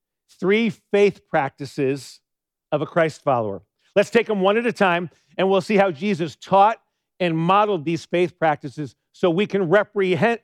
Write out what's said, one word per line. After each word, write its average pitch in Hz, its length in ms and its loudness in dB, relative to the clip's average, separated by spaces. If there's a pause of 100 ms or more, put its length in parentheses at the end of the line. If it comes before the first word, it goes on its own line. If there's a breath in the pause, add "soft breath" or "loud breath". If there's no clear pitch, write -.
(400)
Three 214 300 0
faith - 580 -2
practices 139 920 -6 (500)
of 147 100 -2
a 156 40 -6
Christ 160 360 -2
follower. 110 400 -2 (340)
Let's 202 140 2
take 226 200 0
'em 208 120 -2
one 202 160 2
at 240 80 -2
a 220 80 -2
time, 175 360 0 (280 soft breath)
and 185 120 0
we'll 190 120 2
see 220 140 -2
how 196 160 4
Jesus 165 440 -4
taught 196 460 2 (380)
and 170 180 0
modeled 185 480 0
these 160 200 -4
faith 175 340 -2
practices 147 560 -4 (160)
so - 180 0
we 180 160 0
can 190 240 -4
reprehend, 196 760 0